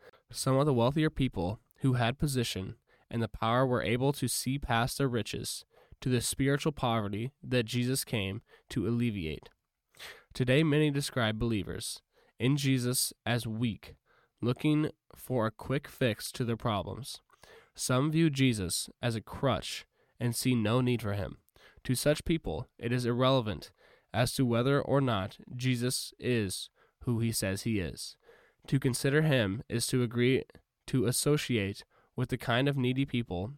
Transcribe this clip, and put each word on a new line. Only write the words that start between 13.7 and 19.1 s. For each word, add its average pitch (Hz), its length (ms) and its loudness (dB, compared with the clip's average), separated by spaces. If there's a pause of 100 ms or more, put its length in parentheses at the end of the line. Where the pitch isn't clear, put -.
looking 151 480 2 (260)
for 117 300 -2
a 110 40 -2
quick - 380 -6
fix - 440 -2
to - 120 -4
their 113 120 0
problems. 101 640 -4 (520)
Some 135 360 0
view 165 180 4
Jesus 123 600 0 (100)
as 117 140 0